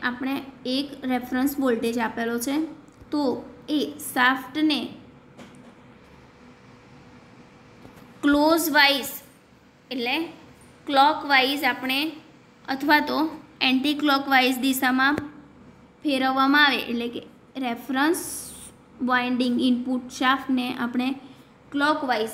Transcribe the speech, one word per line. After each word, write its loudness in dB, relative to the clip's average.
આપણે -4
એક -4
રેફરન્સ -2
વોલ્ટેજ 0
આપેલો -4
છે, -2
તો -2
એ -2
શાફ્ટને 0
ક્લોઝવાઇઝ, 4
એટલે -4
clockwise 2
આપણે -2
અથવા 2
તો -2
એન્ટી 2
ક્લોકવાઇઝ 2
દિશામાં 0
ફેરવવામાં 4
આવે, 2
એટલે -4
કે -10
રેફરન્સ -2
winding 2
input 0
શાફ્ટને 0
આપણે -2
clockwise 0